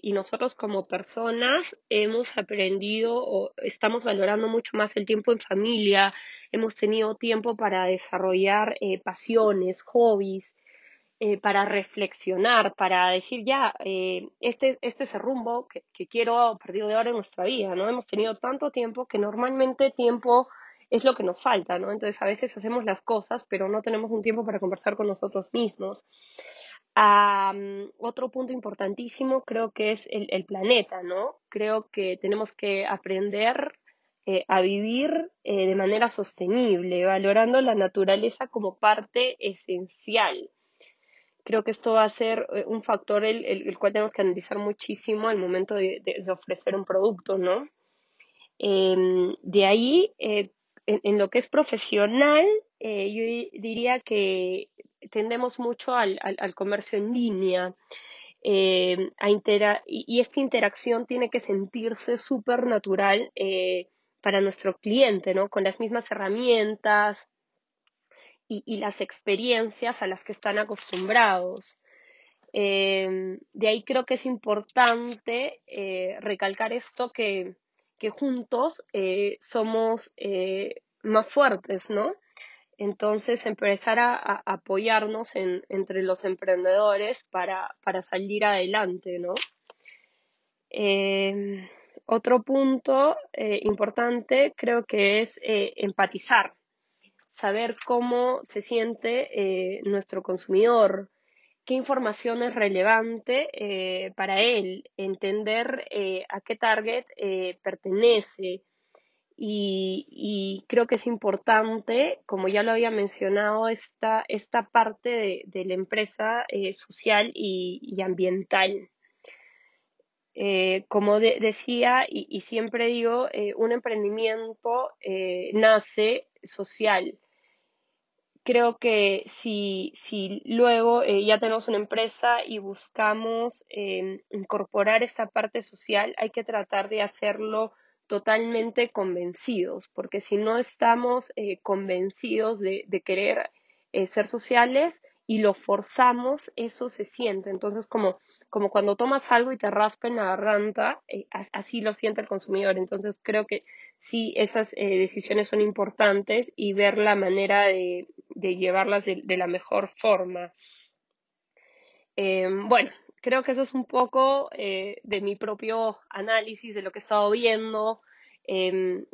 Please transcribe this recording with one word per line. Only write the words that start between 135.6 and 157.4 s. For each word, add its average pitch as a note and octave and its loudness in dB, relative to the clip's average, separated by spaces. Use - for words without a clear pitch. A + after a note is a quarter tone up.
social, G#3 -2
hay A3 -2
que A3+ -6
tratar G3+ -2
de G#3+ -2
hacerlo G#3+ -2
totalmente A3+ 0
convencidos, F3+ -4
porque G3+ -8
si G3+ -2
no A3 0
estamos, B3 2
eh, G3+ -6
convencidos G3+ -2
de, G3 -4
de F#3 -4
querer, - 0
eh, F#3+ 0
ser - 0
sociales B3+ 2
y A3 0
lo G3+ 4
forzamos, B3 0
eso A#3 -8
se - -10
siente. G3+ -4
Entonces, G#3 -6
como, G3 0
como G3+ 0
cuando G3+ 2
tomas C4 0
algo A#3+ 4
y B3+ -6
te G#3 -2
raspa G#3 0
en A#3+ -4
la A3 0
garganta, G#3 0
eh, G3 -10
as-, G3 -8
así G#3 -8
lo G#3 -2
siente G#3+ -4
el G#3+ -8
consumidor. G3 0
Entonces, G3 -6
creo G#3+ 0
que - -8
sí, A3+ -6
esas, G#3+ 0
eh, G3 0
decisiones F#3+ 0
son G#3 0
importantes G#3 2
y G3+ -2
ver G3 4
la G#3 4
manera G3 2